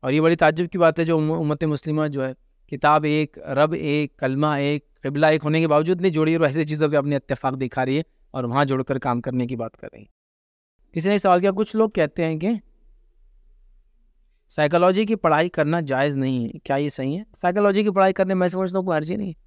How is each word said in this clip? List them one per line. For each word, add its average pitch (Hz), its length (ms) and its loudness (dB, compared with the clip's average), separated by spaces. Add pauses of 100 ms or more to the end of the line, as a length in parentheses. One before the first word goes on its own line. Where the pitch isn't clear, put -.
और 131 100 -2
ये 151 80 2
बड़ी 165 140 4
ताज्जुब 165 320 2
की 185 100 -6
बात 165 220 4
है 160 60 2
जो 165 120 0
उम्म-, 156 220 0
उम्मत 151 240 -2
मुस्लिमा 151 440 -2
जो 139 160 -4
है 131 120 -6 (340)
किताब 151 360 2
एक, 151 420 -2
रब 147 260 0
एक, 147 460 -4
कलमा 143 380 0
एक, 143 280 -2 (180)
क़िबला 147 260 2
एक 156 140 2
होने 151 160 0
के 165 80 0
बावजूद 160 340 2
नहीं 185 100 0
जोड़ी 156 240 0
और 165 100 2
ऐसी 151 180 0
चीज़ों 151 260 0
पे 151 80 0
अपने 143 180 0
इत्तेफाक 135 380 -4
दिखा 131 300 -4
रही 131 120 -2
है 160 80 -2 (300)
और 131 120 -6
वहाँ 131 200 2
जुड़कर 131 340 -2
काम 123 220 -4
करने 127 260 -4
की 127 80 -8
बात 113 200 -10
कर - 120 -16
रही - 160 -20
है। 104 60 -20 (840)
किसी 170 160 -2
ने 202 100 4
सवाल 180 200 6
किया, 196 120 2
कुछ 202 240 -2
लोग 214 160 2
कहते 165 320 -2
हैं 160 160 -2
कि 202 200 -2 (1900)
साइकोलॉजी 175 560 2
की 220 100 0
पढ़ाई 165 340 2
करना 160 320 0
जायज़ 139 360 0
नहीं 131 280 -2
है, 113 200 -10
क्या 139 120 -2
ये 147 120 -2
सही 135 260 -6
है? 208 100 -10 (160)
साइकोलॉजी 202 420 2
की 208 60 2
पढ़ाई 190 240 4
करने 190 200 0
मैं 180 140 2
समझता 185 300 -4
हूँ 185 80 -2
कोई 175 100 -2
हर्ज 151 160 -4
ही 196 60 -4
नहीं। 196 180 -8 (120)